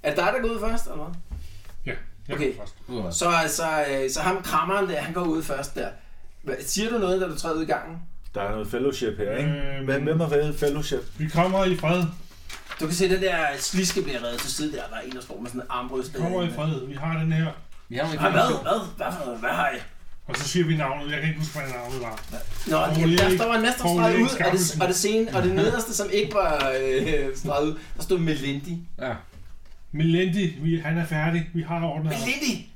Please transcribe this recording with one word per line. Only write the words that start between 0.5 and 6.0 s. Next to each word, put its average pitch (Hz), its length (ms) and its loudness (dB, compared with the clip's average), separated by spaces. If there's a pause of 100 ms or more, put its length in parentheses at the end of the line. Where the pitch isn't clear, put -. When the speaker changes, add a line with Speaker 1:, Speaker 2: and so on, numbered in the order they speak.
Speaker 1:
ud 220 60 -4
først, 220 260 4
eller 202 180 -4
hvad? 175 100 -6 (720)
Speaker 2:
Ja, 123 60 -4 (360)
jeg 139 80 -4
Speaker 1:
Okay. 147 100 0 (100)
Speaker 2:
går 104 60 -10
først. - 120 -10 (140)
Speaker 3:
Du 127 60 -8
går 113 80 -4
først. 175 160 -2
Speaker 1:
Så, 175 120 4 (180)
så, 165 160 -2 (280)
øh, 135 180 0
så 131 100 -4
ham 190 220 0
krammeren 180 460 2
der, 160 120 0
han 165 140 -6
går 180 100 -2
ud 160 180 2
først 139 320 -4
der. - 140 -4 (600)